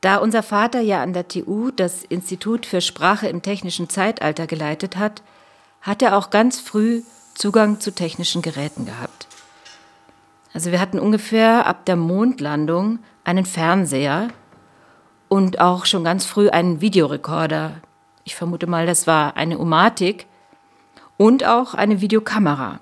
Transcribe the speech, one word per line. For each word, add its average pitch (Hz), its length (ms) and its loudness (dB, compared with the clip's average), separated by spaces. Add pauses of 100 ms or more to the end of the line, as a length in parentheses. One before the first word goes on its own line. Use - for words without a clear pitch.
Da 190 120 4
unser 214 260 2
Vater 226 380 0
ja 196 240 0
an 180 100 -4
der 175 140 -4
T - 160 -8
U 220 260 -4
das 185 340 -4
Institut 190 640 -6
für 180 160 -2
Sprache 202 460 0
im 170 160 -6
technischen 185 440 -6
Zeitalter 165 600 -2
geleitet 156 500 -6
hat, 214 240 -4 (580)
hat 208 220 -4
er 196 160 4
auch 196 140 -2
ganz 233 280 2
früh 233 440 -2 (320)
Zugang 208 440 2
zu 208 120 -6
technischen 175 500 -4
Geräten 147 460 -6
gehabt. - 400 -14 (1300)
Also 170 160 -4
wir 180 100 2
hatten 190 180 -2
ungefähr 220 680 2
ab - 180 -2
der 180 120 2
Mondlandung 175 1000 0 (260)
einen 180 220 0
Fernseher 165 840 0 (1000)
und 190 300 2
auch 180 260 4
schon 185 180 0
ganz 175 220 0
früh 208 240 4
einen 170 320 2
Videorekorder. 156 920 0 (480)
Ich - 100 -14
vermute 175 320 -6
mal, 170 220 0
das 175 180 0
war 156 320 2
eine 160 220 -4
Umatic 180 680 2 (920)
und 240 280 6
auch 240 300 2
eine 208 260 2
Videokamera. 190 800 0